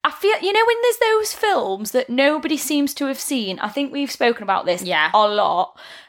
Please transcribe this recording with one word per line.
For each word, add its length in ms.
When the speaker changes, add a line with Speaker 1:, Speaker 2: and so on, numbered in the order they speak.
Speaker 1:
I 80
feel, 300
you 100
know, 160
when 140
there's 160
those 360
films 580
that 180
nobody 480
seems 380
to 100
have 160
seen, 380
I 100
think 240
we've 180
spoken 320
about 220
this 160
Speaker 2:
Yeah. 320
Speaker 1:
a 140
lot. 520